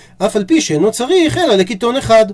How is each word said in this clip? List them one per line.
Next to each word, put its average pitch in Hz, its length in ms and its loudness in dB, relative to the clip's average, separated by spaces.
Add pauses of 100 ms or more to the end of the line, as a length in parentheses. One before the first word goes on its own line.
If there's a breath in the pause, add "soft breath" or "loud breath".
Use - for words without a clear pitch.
(180 soft breath)
אף 208 180 -2
על 208 80 -2
פי 320 160 0
שאינו 165 300 0
צריך 311 480 0
אלא 302 160 0
לקיתון 220 420 -2
אחד. 226 380 2